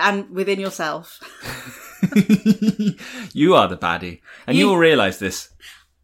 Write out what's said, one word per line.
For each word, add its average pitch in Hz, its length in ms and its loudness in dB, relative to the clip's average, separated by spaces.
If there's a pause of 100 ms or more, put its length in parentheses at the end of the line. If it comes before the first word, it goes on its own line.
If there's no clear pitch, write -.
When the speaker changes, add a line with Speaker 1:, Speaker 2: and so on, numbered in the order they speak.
Speaker 1:
and 202 220 -6
within 190 280 -4
yourself. 170 600 -10 (800)
<laughs> - 0 -
Speaker 2:
<laughs> 233 140 -2 (1160)
You 170 220 4
are 110 120 6
the 90 100 -6
baddie, 87 440 -6 (260)
and 135 100 2
you 190 80 4
Speaker 1:
You 208 60 2
Speaker 2:
will 185 60 2
realise 143 400 2
this. - 320 -8 (540)